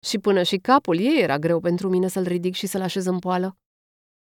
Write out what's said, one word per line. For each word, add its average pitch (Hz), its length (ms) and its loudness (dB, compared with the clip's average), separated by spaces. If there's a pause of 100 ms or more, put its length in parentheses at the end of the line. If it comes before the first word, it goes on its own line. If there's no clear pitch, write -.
și - 160 -4
până 196 240 2
și 185 140 0
capul 190 420 2
ei 269 220 2
era 143 180 2
greu 165 220 0
pentru 175 280 0
mine 185 200 2
să-l 185 180 -2
ridic 180 280 -2
și - 120 -6
să-l 190 140 -4
așez 185 240 -4
în 185 140 0
poală. 185 400 -4 (720)